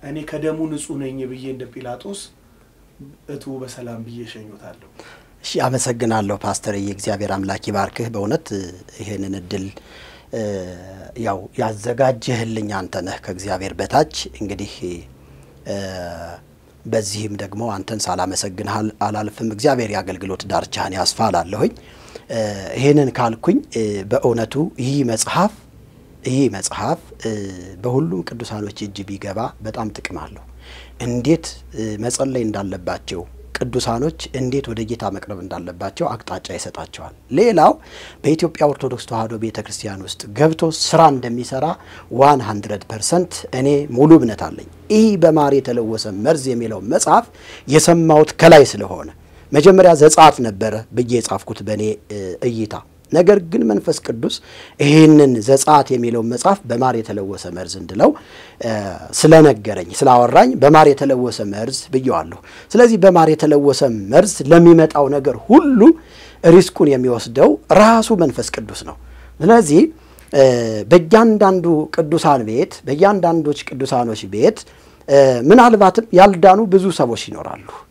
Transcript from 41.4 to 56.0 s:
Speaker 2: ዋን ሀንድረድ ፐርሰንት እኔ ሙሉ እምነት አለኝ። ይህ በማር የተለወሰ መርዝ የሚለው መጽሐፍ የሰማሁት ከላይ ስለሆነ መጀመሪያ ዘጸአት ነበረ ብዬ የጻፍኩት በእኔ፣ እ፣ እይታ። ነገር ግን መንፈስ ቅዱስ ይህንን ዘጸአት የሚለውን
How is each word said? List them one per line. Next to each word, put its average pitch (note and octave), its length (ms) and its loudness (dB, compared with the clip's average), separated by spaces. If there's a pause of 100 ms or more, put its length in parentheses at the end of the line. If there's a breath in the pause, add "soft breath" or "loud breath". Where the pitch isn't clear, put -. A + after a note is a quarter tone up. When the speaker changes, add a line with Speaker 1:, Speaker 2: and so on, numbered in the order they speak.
Speaker 2:
ዋን C#3 300 2
ሀንድረድ G#2 460 -10
ፐርሰንት E3+ 460 -4 (200)
እኔ C3 140 -2 (220)
ሙሉ C3+ 260 4
እምነት A#2 280 0
አለኝ። - 260 -14 (200)
ይህ A3 280 4
በማር D#3 360 2
የተለወሰ A#2+ 520 -4 (120)
መርዝ C3+ 280 -2
የሚለው A#2 400 -6
መጽሐፍ D#3+ 420 0 (400 loud breath)
የሰማሁት D#3 680 4
ከላይ D#3+ 280 8
ስለሆነ - 440 -10 (420 soft breath)
መጀመሪያ F3+ 440 6
ዘጸአት D3+ 440 8
ነበረ G#2+ 340 -4 (160)
ብዬ A#2 220 -4
የጻፍኩት A2 500 -6
በእኔ፣ G#2 220 -6 (240)
እ፣ G#2 100 -12 (260)
እይታ። A2+ 320 -4 (360)
ነገር F3+ 340 4
ግን E3 180 -4
መንፈስ G3+ 360 -2
ቅዱስ A#2+ 360 -8 (440 loud breath)
ይህንን D3 600 6
ዘጸአት C3+ 500 2
የሚለውን A#2 380 -2